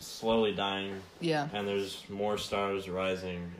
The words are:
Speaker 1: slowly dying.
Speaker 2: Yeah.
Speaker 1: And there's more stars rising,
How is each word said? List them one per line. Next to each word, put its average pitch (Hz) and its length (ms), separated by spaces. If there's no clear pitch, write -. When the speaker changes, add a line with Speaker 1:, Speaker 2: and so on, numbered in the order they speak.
Speaker 1:
slowly 113 500
dying. 98 420
Speaker 2:
Yeah. 151 320
Speaker 1:
And 101 140
there's 98 420
more 101 280
stars 98 520
rising, 90 600